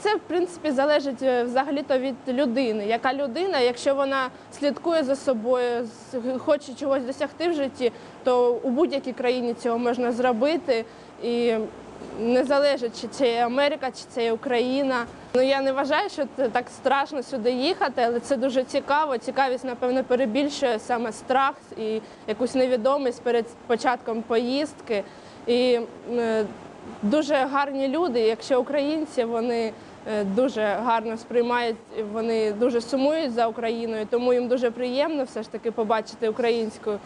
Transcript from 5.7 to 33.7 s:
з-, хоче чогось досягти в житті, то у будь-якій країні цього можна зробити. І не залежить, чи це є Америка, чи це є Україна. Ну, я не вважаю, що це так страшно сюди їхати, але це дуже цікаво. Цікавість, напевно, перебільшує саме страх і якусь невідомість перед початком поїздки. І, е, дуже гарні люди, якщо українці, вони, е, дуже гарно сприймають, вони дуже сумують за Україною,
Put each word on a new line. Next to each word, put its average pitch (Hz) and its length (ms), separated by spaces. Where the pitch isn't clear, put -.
з-, 254 260
хоче 285 360
чогось 269 280
досягти 277 460
в 349 60
житті, 254 380
то 247 280
у 269 80
будь-якій 269 420
країні 240 420
цього 233 240
можна 240 340
зробити. 247 720
І 240 320
не 240 240
залежить, 277 560
чи 240 80
це 240 240
є 233 140
Америка, 277 400
чи - 220
це 233 160
є 226 80
Україна. 247 720
Ну, 247 80
я 269 180
не 269 120
вважаю, 302 380
що 302 120
це 262 120
так 240 200
страшно 277 540
сюди 247 280
їхати, 269 560
але 240 140
це 269 160
дуже 254 280
цікаво. 277 540
Цікавість, 262 460
напевно, 254 400
перебільшує 254 760
саме 226 340
страх 269 420
і 220 220
якусь 233 260
невідомість 254 680
перед 233 240
початком 240 560
поїздки. 240 800
І, 240 340
е, 226 260
дуже 277 320
гарні 269 540
люди, 277 320
якщо 226 400
українці, 285 640
вони, 233 480
е, 208 120
дуже 214 600
гарно 226 320
сприймають, 240 600
вони 220 400
дуже 233 280
сумують 277 520
за 226 140
Україною, 226 640